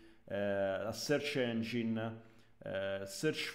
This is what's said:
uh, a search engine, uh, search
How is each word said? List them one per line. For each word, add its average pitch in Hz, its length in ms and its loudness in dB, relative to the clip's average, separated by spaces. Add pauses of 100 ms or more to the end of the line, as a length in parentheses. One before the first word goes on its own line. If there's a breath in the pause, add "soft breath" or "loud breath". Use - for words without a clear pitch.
(300 loud breath)
uh, 98 580 2
a 113 40 -2
search 143 460 0
engine, 113 600 2
uh, 98 1080 -4
search - 480 0